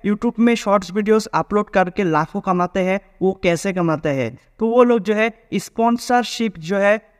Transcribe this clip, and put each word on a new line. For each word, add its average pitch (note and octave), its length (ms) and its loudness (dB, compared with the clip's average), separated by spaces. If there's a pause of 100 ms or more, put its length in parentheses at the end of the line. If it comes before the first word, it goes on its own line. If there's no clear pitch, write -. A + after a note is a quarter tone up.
YouTube G#3 340 -2
में A#3 160 4
शॉर्ट्स G3 360 -2
वीडियोज़ G#3+ 420 0
अपलोड G#3 360 -2
करके F#3 340 0
लाखों E3 380 0
कमाते F3+ 380 -2
हैं, F#3 200 0 (220)
वो F#3+ 220 0
कैसे F3+ 300 0
कमाते E3 360 -2
हैं? C3 280 -4 (220)
तो A3+ 80 0
वो B3 160 4
लोग A#3+ 160 4
जो G3+ 140 -4
है A3 180 0 (220)
स्पॉन्सरशिप A#3 1040 -2
जो E3+ 180 -4
है G3+ 240 2 (180)